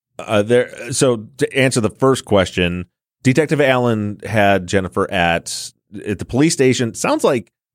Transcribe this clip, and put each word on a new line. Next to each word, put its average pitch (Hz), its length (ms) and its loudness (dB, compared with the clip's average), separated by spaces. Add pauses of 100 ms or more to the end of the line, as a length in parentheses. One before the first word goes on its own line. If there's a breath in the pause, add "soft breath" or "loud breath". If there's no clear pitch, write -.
(180)
Uh, 107 240 -2
there. 120 520 -2
So 120 420 0
to - 180 -4
answer 131 280 2
the 104 80 -2
first 131 340 0
question, 90 600 0 (380)
Detective 143 360 2
Allen 120 680 0
had 98 420 2
Jennifer 92 440 -2
at, 85 640 -2 (320)
at 101 140 -6
the - 60 -8
police 151 280 2
station. 127 400 0
Sounds 285 320 -2
like 143 260 -2 (240)